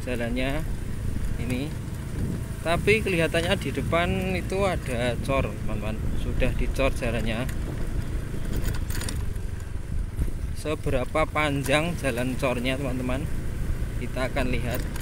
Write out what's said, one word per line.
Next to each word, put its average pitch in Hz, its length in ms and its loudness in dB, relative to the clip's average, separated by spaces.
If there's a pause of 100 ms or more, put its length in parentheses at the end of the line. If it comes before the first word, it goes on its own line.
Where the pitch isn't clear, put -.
jalannya 123 560 0 (800)
ini. 127 240 0 (960)
Tapi 170 400 4
kelihatannya 165 560 2
di - 160 -2
depan 185 640 2
itu 190 240 0
ada 123 640 0
cor, 135 240 2 (160)
teman-teman. 107 320 0 (240)
Sudah 123 320 2
dicor 135 400 2
jalannya. 113 560 0 (3000)
Seberapa 147 640 0
panjang 151 800 2
jalan 127 320 0
cornya, 123 400 0
teman-teman? 127 480 0 (800)
Kita 127 240 -2
akan 127 240 0
lihat. 123 320 0 (200)